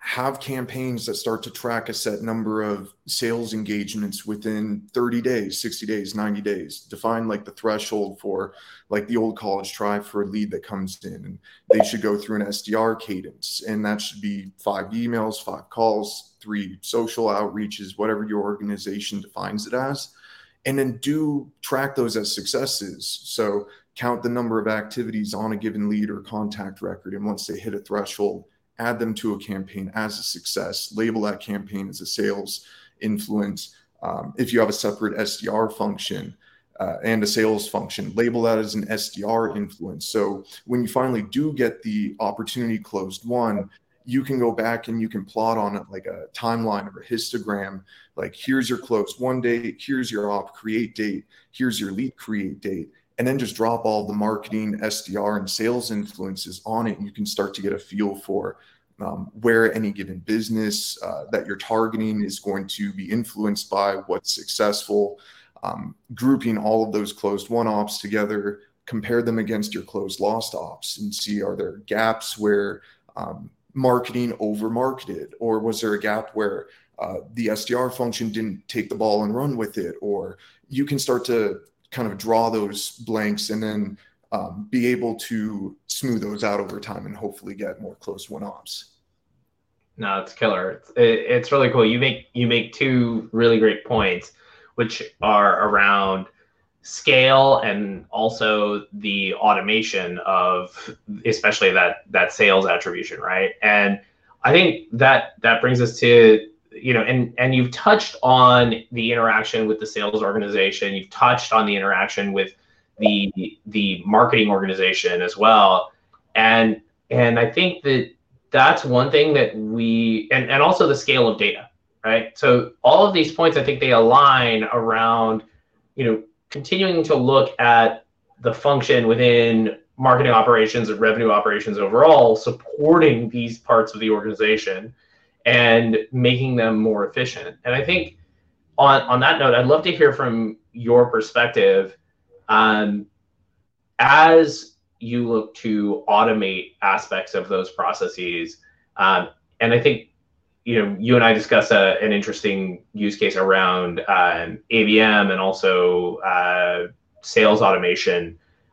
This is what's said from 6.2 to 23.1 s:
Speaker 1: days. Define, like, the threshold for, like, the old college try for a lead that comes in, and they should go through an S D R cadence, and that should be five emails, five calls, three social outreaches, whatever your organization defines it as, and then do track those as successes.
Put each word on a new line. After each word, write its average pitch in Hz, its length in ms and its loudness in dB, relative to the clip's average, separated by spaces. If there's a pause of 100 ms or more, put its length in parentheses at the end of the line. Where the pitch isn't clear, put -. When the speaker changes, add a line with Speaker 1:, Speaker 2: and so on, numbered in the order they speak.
Speaker 1:
days. 98 400 -6
Define, 113 480 -4
like, 107 160 -6
the 98 60 -18
threshold 104 680 -4
for, 98 360 -6 (340)
like, 104 200 -4
the 117 100 -2
old 110 180 -2
college 98 360 -6
try 104 280 -4
for 104 220 -6
a 101 40 -6
lead 104 260 -6
that - 140 -10
comes 95 380 -10
in, 95 80 -14 (140)
and 95 120 -16 (320)
they 107 140 4
should 110 160 -6
go 104 160 -2
through 107 200 -6
an 101 120 -4
S 101 140 -10
D 107 120 -6
R 113 220 0
cadence, - 720 -12
and 107 160 -6
that 104 160 -4
should 101 220 -14
be 101 340 -10
five 98 300 -6
emails, 113 580 -6
five - 240 -12
calls, 107 720 -2
three 101 400 -8
social 117 460 -4
outreaches, 104 720 -6
whatever 107 260 -4
your 104 160 -4
organization 101 800 -8
defines 101 460 -10
it - 80 -8
as, 135 400 -6 (500)
and 135 140 -2
then 131 240 -2
do 147 580 -4
track 135 340 -4
those 117 220 -2
as 104 180 -4
successes. 101 880 -8